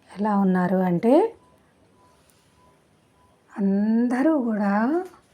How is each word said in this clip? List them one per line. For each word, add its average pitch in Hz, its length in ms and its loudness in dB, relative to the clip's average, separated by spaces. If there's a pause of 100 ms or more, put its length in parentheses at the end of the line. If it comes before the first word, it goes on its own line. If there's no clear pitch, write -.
(180)
ఎలా 202 200 -2
ఉన్నారు 185 380 0
అంటే, 226 580 2 (2250)
అందరూ 233 840 0
కూడా 226 640 -2 (300)